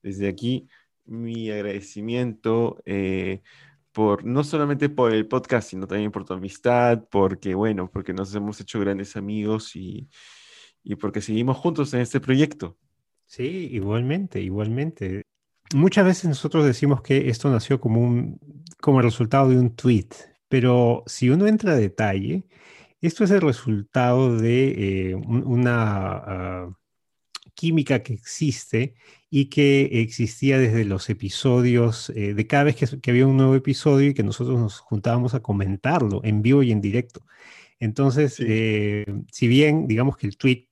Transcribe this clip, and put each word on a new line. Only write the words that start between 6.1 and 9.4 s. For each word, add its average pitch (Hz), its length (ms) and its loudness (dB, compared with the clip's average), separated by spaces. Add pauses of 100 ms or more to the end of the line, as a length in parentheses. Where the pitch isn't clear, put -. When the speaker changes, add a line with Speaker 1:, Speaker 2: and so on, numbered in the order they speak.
Speaker 1:
por 92 140 -10
tu - 80 -10
amistad, 120 800 0
porque, 95 440 0
bueno, 98 380 -2
porque 92 220 -8
nos 95 200 -8
hemos 104 260 -8
hecho 101 200 -8
grandes 98 360 -4
amigos 107 600 -6